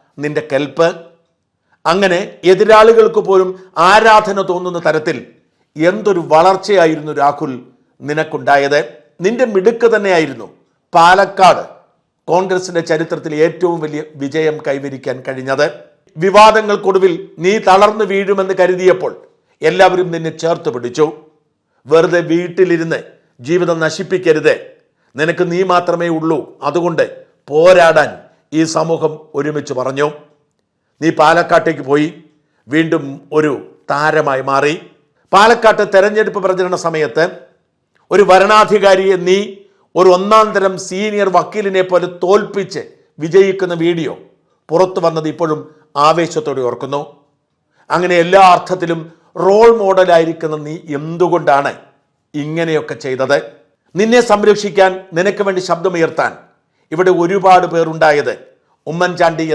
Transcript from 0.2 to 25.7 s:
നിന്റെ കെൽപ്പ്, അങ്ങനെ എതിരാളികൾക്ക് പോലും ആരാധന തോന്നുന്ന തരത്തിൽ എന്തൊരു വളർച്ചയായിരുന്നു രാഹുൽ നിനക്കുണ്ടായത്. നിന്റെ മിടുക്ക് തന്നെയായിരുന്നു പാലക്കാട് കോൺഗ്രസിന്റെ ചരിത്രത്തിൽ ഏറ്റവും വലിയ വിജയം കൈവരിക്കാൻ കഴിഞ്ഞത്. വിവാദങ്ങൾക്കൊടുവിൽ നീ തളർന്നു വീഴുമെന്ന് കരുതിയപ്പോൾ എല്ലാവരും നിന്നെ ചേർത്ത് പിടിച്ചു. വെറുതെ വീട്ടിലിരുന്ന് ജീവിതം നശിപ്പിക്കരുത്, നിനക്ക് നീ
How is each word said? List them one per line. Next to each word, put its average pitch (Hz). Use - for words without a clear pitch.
നിന്റെ 151
കെൽപ്പ്, 143
അങ്ങനെ 180
എതിരാളികൾക്ക് 214
പോലും 185
ആരാധന 214
തോന്നുന്ന 180
തരത്തിൽ 156
എന്തൊരു 185
വളർച്ചയായിരുന്നു 165
രാഹുൽ 143
നിനക്കുണ്ടായത്. 143
നിന്റെ 233
മിടുക്ക് 226
തന്നെയായിരുന്നു 160
പാലക്കാട് 185
കോൺഗ്രസിന്റെ 180
ചരിത്രത്തിൽ 160
ഏറ്റവും 170
വലിയ 151
വിജയം 151
കൈവരിക്കാൻ 139
കഴിഞ്ഞത്. 135
വിവാദങ്ങൾക്കൊടുവിൽ 196
നീ 196
തളർന്നു 208
വീഴുമെന്ന് 196
കരുതിയപ്പോൾ 180
എല്ലാവരും 180
നിന്നെ 160
ചേർത്ത് 160
പിടിച്ചു. 123
വെറുതെ 165
വീട്ടിലിരുന്ന് 170
ജീവിതം 170
നശിപ്പിക്കരുത്, 156
നിനക്ക് 165
നീ 180